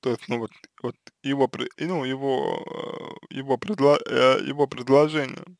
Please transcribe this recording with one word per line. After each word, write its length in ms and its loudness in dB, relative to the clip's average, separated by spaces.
То 60 0
есть, 160 -6
ну, 100 -4
вот, 140 -8
вот 120 -6
его 240 2
пре-, 300 -6
и, 100 -6
ну, 160 -4
его, 600 -2
э, 40 -12
его 220 -2
предла-, 500 4
э, 400 4
его 200 0
предложение. 760 2